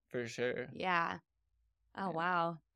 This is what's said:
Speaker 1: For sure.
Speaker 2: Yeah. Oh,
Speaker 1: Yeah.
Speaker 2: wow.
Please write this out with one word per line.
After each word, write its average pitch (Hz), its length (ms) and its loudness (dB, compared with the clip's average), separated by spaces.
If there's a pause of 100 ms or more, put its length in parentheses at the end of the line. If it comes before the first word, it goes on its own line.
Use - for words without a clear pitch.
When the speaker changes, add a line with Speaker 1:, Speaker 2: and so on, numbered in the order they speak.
Speaker 1:
For 123 180 -2
sure. 123 440 -2
Speaker 2:
Yeah. 175 480 0 (760)
Oh, 196 160 -2
Speaker 1:
Yeah. - 20 -4
Speaker 2:
wow. 170 480 2 (140)